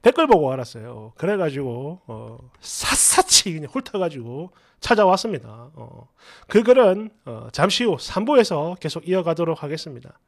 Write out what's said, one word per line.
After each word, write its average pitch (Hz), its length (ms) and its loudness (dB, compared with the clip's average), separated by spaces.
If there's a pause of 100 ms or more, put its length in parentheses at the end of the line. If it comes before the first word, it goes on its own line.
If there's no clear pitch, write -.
댓글 294 260 4
보고 151 240 4
알았어요. 117 640 -12
그래가지고, 147 880 -4
어, 113 320 -16 (220)
샅샅이 - 920 0
그냥 151 180 -10
훑어가지고 160 800 -8 (260)
찾아왔습니다. 165 960 0
어, - 340 -20 (380)
그 214 160 4
글은, 214 480 6 (140)
어, 113 260 -14
잠시 190 320 0
후 196 160 0
삼 - 260 -6
부에서 185 540 2
계속 165 300 -10
이어가도록 165 560 -2
하겠습니다. 139 640 -12